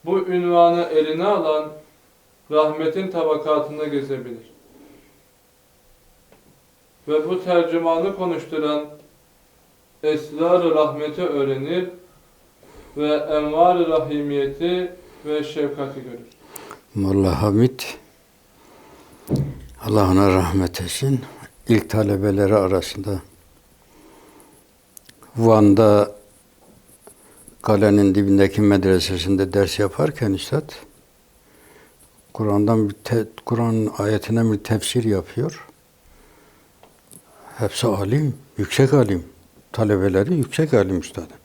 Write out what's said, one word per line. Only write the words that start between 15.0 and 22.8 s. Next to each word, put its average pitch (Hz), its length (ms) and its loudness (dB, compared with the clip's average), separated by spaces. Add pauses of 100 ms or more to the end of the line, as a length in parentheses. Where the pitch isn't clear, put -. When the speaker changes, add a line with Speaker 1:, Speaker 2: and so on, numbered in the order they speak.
Speaker 1:
ve 151 180 -4
şefkati 135 580 -6
görür. 120 240 -16 (680)
Speaker 2:
Molla 95 480 2
Hamid, 107 380 2 (2000)
Allah 104 280 2
ona 95 240 4
rahmet 90 460 0
etsin. 131 400 -2 (480)
İlk 110 220 2
talebeleri 101 640 2
arasında 98 680 -2 (2250)